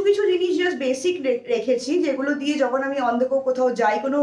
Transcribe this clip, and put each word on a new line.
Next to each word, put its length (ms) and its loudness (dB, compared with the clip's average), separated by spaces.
কিছু 160 4
জিনিস 280 0
just 240 0
basic 300 0
রে-, 180 -2
রেখেছি, 380 0
যেগুলো 260 -2
দিয়ে 200 0
যখন 260 0
আমি 100 -2
on 120 2
the 100 2
go 60 0
কোথাও 200 2
যাই, 240 2
কোনো 180 -2